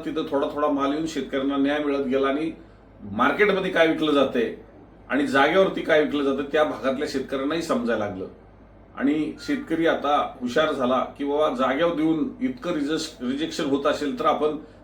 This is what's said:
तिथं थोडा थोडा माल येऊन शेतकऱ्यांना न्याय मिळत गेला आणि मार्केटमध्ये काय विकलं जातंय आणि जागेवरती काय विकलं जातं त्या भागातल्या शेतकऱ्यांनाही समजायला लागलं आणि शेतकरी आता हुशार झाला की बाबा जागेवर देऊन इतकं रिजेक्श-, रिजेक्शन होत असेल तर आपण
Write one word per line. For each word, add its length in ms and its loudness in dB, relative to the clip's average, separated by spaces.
तिथं 260 -4
थोडा 160 0
थोडा 220 -2
माल 240 0
येऊन 140 -2
शेतकऱ्यांना 500 -2
न्याय 220 2
मिळत 280 0
गेला 200 2
आणि 240 -2
मार्केटमध्ये 720 2
काय 160 4
विकलं 260 2
जातंय 400 2
आणि 180 2
जागेवरती 540 4
काय 220 4
विकलं 200 0
जातं 280 -2
त्या 120 4
भागातल्या 460 -2
शेतकऱ्यांनाही 520 -4
समजायला 440 0
लागलं 220 -8
आणि 360 0
शेतकरी 460 -2
आता 280 0
हुशार 320 0
झाला 260 0
की 80 -4
बाबा 300 2
जागेवर 400 0
देऊन 340 0
इतकं 320 -4
रिजेक्श-, 360 -2
रिजेक्शन 440 -4
होत 220 0
असेल 320 -2
तर 60 -2
आपण 320 2